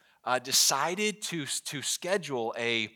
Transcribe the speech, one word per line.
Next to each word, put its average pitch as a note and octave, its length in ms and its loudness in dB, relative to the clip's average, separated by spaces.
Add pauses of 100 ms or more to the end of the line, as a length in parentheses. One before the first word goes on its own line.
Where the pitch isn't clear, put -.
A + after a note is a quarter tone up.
(240)
uh, B2 140 2
decided E3 840 2
to, D#3+ 240 -4
to - 360 -6
schedule D3 760 -2
a A#2 400 0